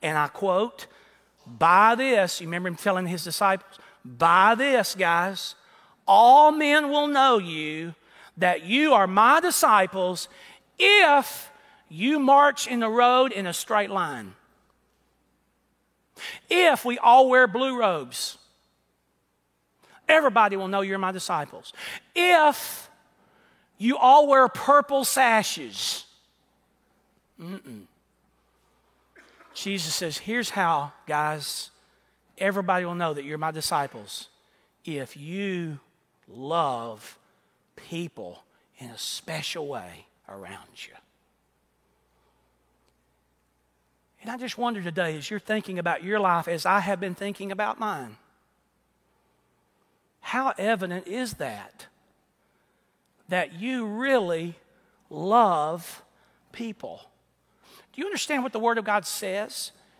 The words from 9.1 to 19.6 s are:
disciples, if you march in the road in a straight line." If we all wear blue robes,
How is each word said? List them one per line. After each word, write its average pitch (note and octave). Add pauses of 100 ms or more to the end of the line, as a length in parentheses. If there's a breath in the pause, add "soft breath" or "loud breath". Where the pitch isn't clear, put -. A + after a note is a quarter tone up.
disciples, F#3+ (500 loud breath)
if F4+ (380 soft breath)
you A#3
march C#4
in A#3+
the A3+
road B3
in G3
a F3
straight G#3
line." C#3 (2250 loud breath)
If E4+
we A#3+
all C4
wear B3+
blue B3
robes, D#3+ (1700 soft breath)